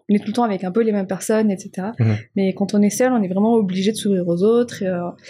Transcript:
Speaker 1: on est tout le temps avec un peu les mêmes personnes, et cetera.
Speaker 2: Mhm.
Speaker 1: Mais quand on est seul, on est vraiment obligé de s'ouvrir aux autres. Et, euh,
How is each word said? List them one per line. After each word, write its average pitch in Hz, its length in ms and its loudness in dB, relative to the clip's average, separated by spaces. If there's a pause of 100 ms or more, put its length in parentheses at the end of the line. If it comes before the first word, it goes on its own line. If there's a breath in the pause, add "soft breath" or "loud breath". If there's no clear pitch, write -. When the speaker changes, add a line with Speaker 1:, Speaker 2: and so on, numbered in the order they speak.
Speaker 1:
on 208 60 4
est 202 40 4
tout - 80 -10
le 214 60 -4
temps 240 100 0
avec 196 220 -2
un 185 60 -4
peu 214 100 2
les 220 100 2
mêmes 196 160 -2
personnes, 214 420 0
et 190 80 0
cetera. 196 420 -10
Speaker 2:
Mhm. 110 160 2 (200 loud breath)
Speaker 1:
Mais 190 180 0
quand 190 200 -4
on 208 80 4
est 208 80 4
seul, 254 240 0
on 233 80 2
est 185 80 -2
vraiment 202 240 2
obligé 196 400 0
de 214 40 -12
s'ouvrir 190 300 -2
aux 170 160 0
autres. 233 400 2
Et, 185 40 -2
euh, 175 220 -4 (200 loud breath)